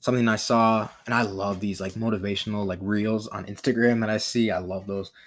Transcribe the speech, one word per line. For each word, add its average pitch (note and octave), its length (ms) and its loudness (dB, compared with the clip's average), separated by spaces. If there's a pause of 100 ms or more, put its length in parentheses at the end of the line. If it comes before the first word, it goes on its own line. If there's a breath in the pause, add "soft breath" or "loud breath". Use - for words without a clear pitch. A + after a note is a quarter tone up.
something B2 280 2
I A2 80 4
saw, A2+ 520 4 (180)
and A#2+ 80 -2
I A#2 80 4
love G2 380 -2
these, G2 200 -4
like, F#2+ 140 -6
motivational, G#2 720 -2
like, F2+ 160 -4
reels G#2+ 460 0
on G2+ 180 -10
Instagram A#2 540 2
that A2 100 0
I G#2+ 80 0
see. A2+ 320 2
I F2+ 80 0
love F#2 280 -8
those. G2 260 -6 (140 soft breath)